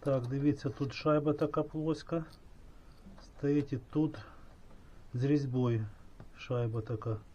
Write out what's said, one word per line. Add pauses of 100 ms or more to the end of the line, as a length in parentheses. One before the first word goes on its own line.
Так,
дивіться,
тут
шайба
така
плоска. (960)
Стоїть
і
тут (960)
з
різьбою (520)
шайба
така (180)